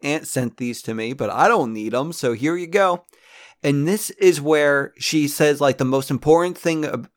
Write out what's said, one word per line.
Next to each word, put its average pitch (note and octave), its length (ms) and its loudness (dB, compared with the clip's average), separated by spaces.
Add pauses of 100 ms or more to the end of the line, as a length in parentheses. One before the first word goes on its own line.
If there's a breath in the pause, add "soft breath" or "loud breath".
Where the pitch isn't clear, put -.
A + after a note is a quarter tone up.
aunt D3 240 -4
sent B2 300 -4
these A#2+ 260 -6
to A2+ 120 -6
me, A2 180 -6
but C3 180 -4
I C#3+ 180 2
don't D#3+ 260 2
need G#2+ 200 -6
'em, D3 180 -4
so B2+ 200 -2
here C#3+ 240 -2
you F3 100 -8
go." F3+ 380 0 (580 loud breath)
And C#3+ 240 2
this G#3 240 -2
is F3+ 300 4
where C#3+ 560 2
she D3 320 0
says, D3 320 2
like, C#3 160 2
the C#3 80 -2
most C3+ 260 0
important E3 460 2
thing D#3+ 300 -2
ab-, A#2+ 300 -6